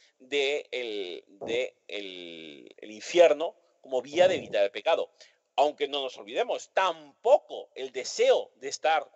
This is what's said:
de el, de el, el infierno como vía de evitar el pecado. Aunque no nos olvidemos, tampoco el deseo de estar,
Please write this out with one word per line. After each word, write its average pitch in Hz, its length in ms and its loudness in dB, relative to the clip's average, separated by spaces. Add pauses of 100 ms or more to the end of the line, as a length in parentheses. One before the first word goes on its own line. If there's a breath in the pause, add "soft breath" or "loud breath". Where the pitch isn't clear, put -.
(200 soft breath)
de 139 500 -2
el, 104 540 -6 (200)
de 120 320 -4 (120)
el, 85 880 -14
el 107 140 -16
infierno 160 640 4 (240)
como 131 200 -2
vía 151 280 4
de 180 80 0
evitar 110 260 -2
el 101 80 2
pecado. 113 400 -2 (460 soft breath)
Aunque 143 320 0
no 143 120 -6
nos 131 160 -8
olvidemos, 135 560 -6
tampoco 180 1040 0
el 131 160 -8
deseo 147 640 0
de 135 140 -12
estar, 156 480 -2